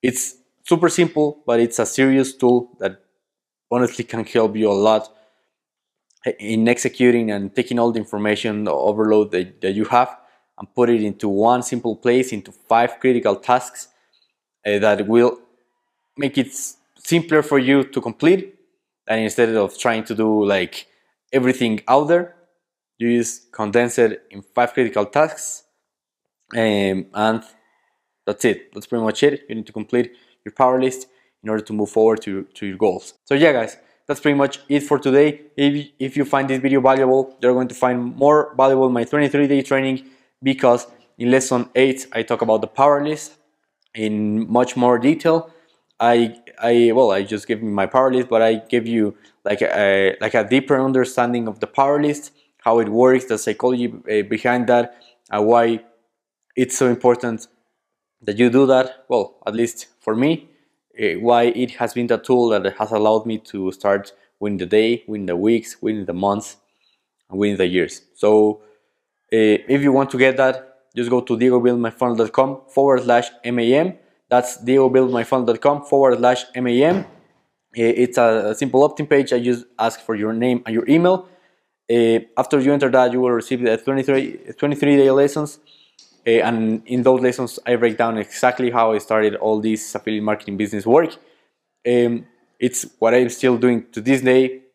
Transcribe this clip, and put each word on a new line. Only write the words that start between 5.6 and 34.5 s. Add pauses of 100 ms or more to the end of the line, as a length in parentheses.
in
executing
and
taking
all
the
information
overload
that,
that
you
have (400)
and
put
it
into
one
simple
place,
into
five
critical
tasks, (760)
uh,
that
will (800)
make
it
s-, (200)
simpler
for
you
to
complete. (520)
And
instead
of
trying
to
do,
like, (460)
everything
out
there, (640)
you
just
condense
it
in
five
critical
tasks, (880)
um,
and (840)
that's
it.
That's
pretty
much
it.
You
need
to
complete (320)
your
power
list (340)
in
order
to
move
forward
to, (120)
to
your
goals. (100)
So
yeah,
guys, (320)
that's
pretty
much